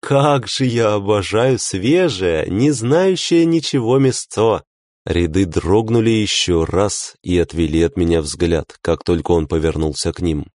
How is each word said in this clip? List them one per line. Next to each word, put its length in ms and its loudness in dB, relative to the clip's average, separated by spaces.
«Как 460 0
же 180 -4
я 280 2
обожаю 640 0
свежее, 880 0
не 220 2
знающее 720 2
ничего 520 0
мясцо!» 680 0
Ряды 400 0
дрогнули 640 0
ещё 560 0
раз 580 -4
и 160 0
отвели 420 0
от 160 0
меня 240 2
взгляд, 600 -4
как 220 -2
только 280 -2
он 160 2
повернулся 640 -2
к 80 -12
ним. 280 -4